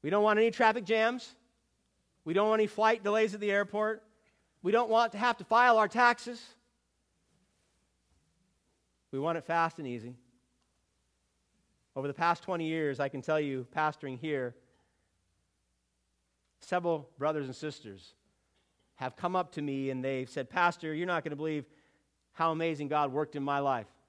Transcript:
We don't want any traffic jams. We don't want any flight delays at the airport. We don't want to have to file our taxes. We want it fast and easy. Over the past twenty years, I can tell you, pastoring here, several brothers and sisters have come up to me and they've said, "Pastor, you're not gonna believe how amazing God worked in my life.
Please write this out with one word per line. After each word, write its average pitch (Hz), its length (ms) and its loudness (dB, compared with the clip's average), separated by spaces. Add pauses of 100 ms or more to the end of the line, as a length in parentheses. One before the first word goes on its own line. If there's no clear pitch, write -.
We 143 80 -4
don't 208 140 4
want 214 160 4
any 226 120 4
traffic 220 320 2
jams. 226 520 0 (880)
We 160 80 -4
don't 208 160 4
want 220 100 4
any 214 80 4
flight 220 340 2
delays 208 320 2
at 208 60 -10
the 208 100 -2
airport. 208 540 0 (580)
We 180 120 0
don't 233 160 2
want 226 240 4
to 214 40 -10
have 233 200 0
to 180 80 -14
file 233 320 6
our 214 100 4
taxes. 240 560 2 (2750)
We 135 80 -6
want 165 180 -2
it 156 80 -10
fast 165 340 0
and 143 80 -8
easy. 123 280 -10 (1800)
Over 139 120 -6
the 143 60 -6
past 170 280 0
twenty 170 260 -4
years, 156 320 -2
I 139 80 0
can 135 140 -8
tell 156 180 0
you, 135 360 -4
pastoring 151 420 -4
here, 131 380 -6 (2000)
several 170 480 -2 (120)
brothers 147 260 0
and 131 100 -8
sisters 104 600 -12 (800)
have 131 200 -8
come 180 200 -4
up 180 180 -2
to 156 80 -6
me 135 300 -4
and 127 120 -6
they've 131 240 -4
said, 131 220 -8
"Pastor, 175 420 0
you're 160 140 -4
not 175 180 -2
gonna 147 120 -6
believe 151 300 -6 (680)
how 165 200 0
amazing 156 360 -2
God 143 260 0
worked 151 220 -4
in 143 80 -4
my 143 160 0
life. 131 260 -2 (220)